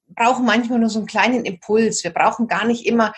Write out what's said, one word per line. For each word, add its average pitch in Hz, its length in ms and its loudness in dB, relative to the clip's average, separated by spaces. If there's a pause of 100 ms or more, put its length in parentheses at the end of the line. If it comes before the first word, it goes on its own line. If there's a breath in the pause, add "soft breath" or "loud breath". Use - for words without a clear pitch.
brauchen 240 380 0
manchmal 233 340 0
nur 226 100 2
so 214 100 -4
einen 202 80 -6
kleinen 220 360 0
Impuls. 208 600 -2
Wir 170 60 -6
brauchen 214 360 0
gar 190 180 -2
nicht 233 200 -2
immer, 220 320 0